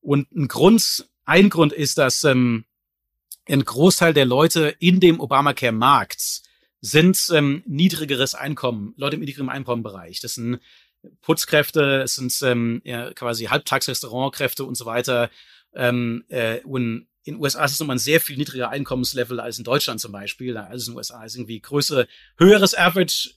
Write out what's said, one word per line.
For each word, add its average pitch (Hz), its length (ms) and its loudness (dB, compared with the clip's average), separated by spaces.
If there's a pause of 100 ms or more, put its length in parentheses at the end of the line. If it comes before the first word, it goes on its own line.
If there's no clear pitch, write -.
Und 143 320 0
ein 139 160 -2
Grund, 208 580 4 (160)
ein 185 260 6
Grund 160 240 2
ist, 147 240 -4
dass, 131 280 2
ähm, 123 400 2 (800)
ein 139 160 0
Großteil 170 500 4
der 139 120 4
Leute 151 540 2
in 185 200 4
dem 175 220 6
Obamacare-Markt 131 1200 0 (400)
sind, 170 520 2
ähm, 147 320 2
niedrigeres 151 680 0
Einkommen, 120 640 -6
Leute 151 200 -6
mit 151 120 -8
niedrigem 135 200 -8
Einkommenbereich. 113 720 -8
Das - 140 -12
sind 120 260 -6 (640)
Putzkräfte, 147 800 0
es 131 140 -4
sind, 127 260 -6
ähm, 120 420 0
ja, 123 300 -12
quasi 117 320 -6
Halbtagsrestaurantkräfte 135 1200 -4
und 123 100 -10
so 117 100 -10
weiter. 120 440 -2 (440)
Ähm, 120 540 -4
äh, 117 340 -4
und 120 460 -6 (160)
in 147 120 -12
den - 60 -14
U 147 60 -2
S - 80 -4
A 151 100 -2
ist 135 60 0
es 143 80 -6
nochmal 143 160 -4
ein 123 40 -2
sehr 147 220 2
viel 143 160 -8
niedriger 127 320 -6
Einkommenslevel 123 720 -6
als 113 180 -10
in 120 60 -14
Deutschland 123 360 -2
zum - 120 -12
Beispiel. 104 460 -10
Also 107 340 -12
in - 20 -14
den 123 40 -16
U - 20 -16
S 113 100 -12
A 120 140 -20
ist 110 120 -16
irgendwie 113 240 -12
größere, 143 480 -2 (300)
höheres 196 380 8
Average, 180 600 0